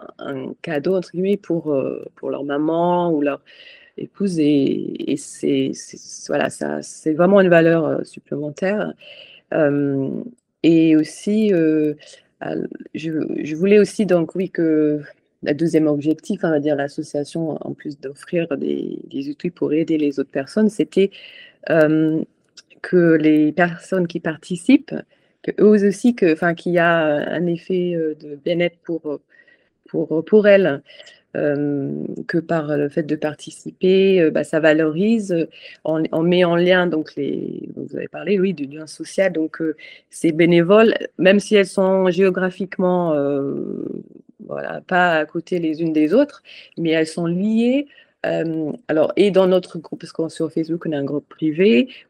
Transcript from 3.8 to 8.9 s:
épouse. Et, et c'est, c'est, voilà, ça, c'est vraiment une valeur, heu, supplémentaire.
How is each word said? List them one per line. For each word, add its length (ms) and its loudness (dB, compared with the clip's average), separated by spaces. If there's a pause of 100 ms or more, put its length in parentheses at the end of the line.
épouse. 420 -4
Et, 720 0
et 60 -2
c'est, 560 -4
c'est, 260 -18 (300)
voilà, 200 -2
ça, 320 -6
c'est 320 -6
vraiment 280 4
une 80 2
valeur, 380 4
heu, 180 -4
supplémentaire. 880 -8 (580)